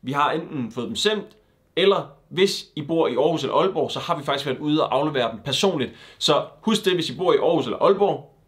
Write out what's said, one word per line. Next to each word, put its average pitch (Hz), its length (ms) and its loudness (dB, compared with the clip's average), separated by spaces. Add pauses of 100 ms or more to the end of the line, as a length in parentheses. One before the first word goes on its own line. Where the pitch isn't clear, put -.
vi 127 100 -8
har 143 200 0
enten 139 400 -6
fået 120 160 -8
dem 113 80 -8
sendt, 208 300 -2 (500)
eller 180 300 2 (240)
hvis 190 360 0 (100)
I 151 60 -8
bor 165 260 0
i 123 80 -2
Aarhus 143 280 2
eller 123 120 -2
Aalborg, 165 360 0
så 131 80 -6
har 160 180 -4
vi 139 60 -12
faktisk 139 220 -2
været 131 140 -4
ude 151 240 0
og - 120 -2
aflevere 139 360 0
dem 113 140 -12
personligt. 147 460 0 (260)
Så - 280 2 (160)
husk 220 240 0
det, 185 80 4
hvis 165 160 -2
I 123 80 -10
bor 170 160 2
i - 40 4
Aarhus 151 280 2
eller 113 120 -6
Aalborg 190 580 2 (120)